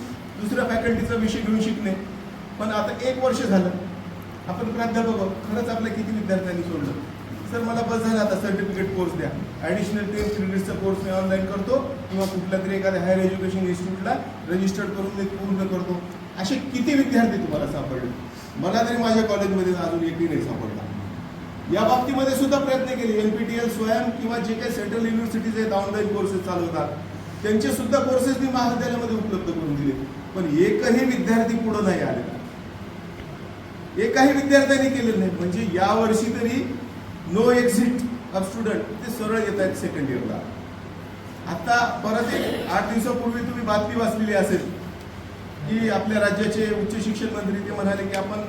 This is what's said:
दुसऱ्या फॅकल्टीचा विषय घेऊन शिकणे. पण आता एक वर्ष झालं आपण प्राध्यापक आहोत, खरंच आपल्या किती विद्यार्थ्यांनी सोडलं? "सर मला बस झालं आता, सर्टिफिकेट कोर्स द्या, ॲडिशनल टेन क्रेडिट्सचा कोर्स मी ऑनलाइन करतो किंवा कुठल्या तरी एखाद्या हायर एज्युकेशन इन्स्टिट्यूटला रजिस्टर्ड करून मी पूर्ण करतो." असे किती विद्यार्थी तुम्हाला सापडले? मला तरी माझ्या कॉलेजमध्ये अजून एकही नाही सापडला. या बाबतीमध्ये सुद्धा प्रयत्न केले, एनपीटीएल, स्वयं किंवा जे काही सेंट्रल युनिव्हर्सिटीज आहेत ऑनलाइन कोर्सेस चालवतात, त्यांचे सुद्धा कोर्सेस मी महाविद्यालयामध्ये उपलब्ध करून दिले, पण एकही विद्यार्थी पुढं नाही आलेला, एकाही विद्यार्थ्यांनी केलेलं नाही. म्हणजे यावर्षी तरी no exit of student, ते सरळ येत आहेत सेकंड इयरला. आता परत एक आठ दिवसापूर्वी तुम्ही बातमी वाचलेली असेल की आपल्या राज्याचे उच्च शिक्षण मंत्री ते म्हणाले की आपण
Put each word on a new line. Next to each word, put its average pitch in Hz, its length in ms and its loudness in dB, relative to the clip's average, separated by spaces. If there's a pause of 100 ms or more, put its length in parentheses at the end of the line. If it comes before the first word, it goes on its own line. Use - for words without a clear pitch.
(400)
दुसऱ्या 226 240 0
फॅकल्टीचा 233 500 0
विषय 220 260 0
घेऊन 220 200 2
शिकणे. 214 300 0 (720)
पण 214 100 -2
आता 214 380 0
एक 254 160 0
वर्ष 254 180 2
झालं 185 280 4 (800)
आपण 214 240 -4
प्राध्यापक 226 420 0
आहोत, 190 160 0
खरंच 226 380 -4
आपल्या 226 240 -2
किती 214 200 -4
विद्यार्थ्यांनी 180 500 0
सोडलं? 147 300 -4 (580)
"सर 233 100 -4
मला 226 200 -2
बस 226 240 0
झालं 220 160 4
आता, 190 160 2
सर्टिफिकेट 190 600 -2
कोर्स 175 160 0
द्या, 143 180 -2 (320)
ॲडिशनल 208 420 0
टेन 208 240 -2
क्रेडिट्सचा 190 440 -2
कोर्स 190 320 -2
मी 190 60 -4
ऑनलाइन 190 360 2
करतो 220 500 0 (140)
किंवा 190 160 0
कुठल्या 185 320 -2
तरी 190 180 -2
एखाद्या 190 260 0
हायर 185 160 4
एज्युकेशन 185 400 0
इन्स्टिट्यूटला 185 560 0 (340)
रजिस्टर्ड 190 400 0
करून 196 300 -4
मी 190 60 -2
पूर्ण 190 420 -2
करतो." 180 340 -2 (380)
असे 190 160 0
किती 254 400 0
विद्यार्थी 233 440 4
तुम्हाला - 340 -2
सापडले? 127 380 -4 (460)
मला 220 320 2
तरी 233 80 0
माझ्या 226 260 4
कॉलेजमध्ये 190 520 2
अजून 170 300 0
एकही 165 240 0
नाही 135 140 0
सापडला. - 440 -6 (880)
या 214 140 4
बाबतीमध्ये 262 480 4
सुद्धा 277 220 4
प्रयत्न 262 360 2
केले, 220 240 2
एनपीटीएल, 220 520 0
स्वयं 226 400 2
किंवा 226 280 -2
जे 220 160 0
काही 226 180 -2
सेंट्रल 208 320 0
युनिव्हर्सिटीज 220 540 0
आहेत 214 140 0
ऑनलाइन 196 440 0
कोर्सेस 190 280 0
चालवतात, 165 440 -2 (540)
त्यांचे 214 300 2
सुद्धा 269 260 2
कोर्सेस 262 420 2
मी 269 80 2
महाविद्यालयामध्ये 233 680 0
उपलब्ध 185 340 -2
करून 156 240 -2
दिले, 139 180 2 (420)
पण 165 240 2
एकही 226 460 6
विद्यार्थी 226 520 4
पुढं 208 280 0
नाही 180 160 4
आलेला, - 360 -2 (1700)
एकाही 262 300 6
विद्यार्थ्यांनी 277 580 6
केलेलं 226 280 2
नाही. 185 120 2
म्हणजे 175 440 0
यावर्षी 220 640 4
तरी 240 360 0 (560)
no 214 100 4
exit 247 540 6 (380)
of 190 160 0
student, 220 320 -2
ते - 300 -8
सरळ 220 260 -2
येत 202 220 0
आहेत 185 160 2
सेकंड 139 340 -2
इयरला. 113 280 -2 (1080)
आता 233 300 0 (280)
परत 226 300 0
एक - 360 -2
आठ 214 240 0
दिवसापूर्वी 233 460 0
तुम्ही 233 260 -4
बातमी 214 340 2
वाचलेली 214 340 0
असेल 190 360 2 (1000)
की 220 200 2
आपल्या 208 320 2
राज्याचे 208 440 2 (180)
उच्च - 220 -2
शिक्षण 214 300 -2
मंत्री 196 340 -2
ते - 60 -4
म्हणाले 196 280 0
की 190 140 -2
आपण 196 320 -4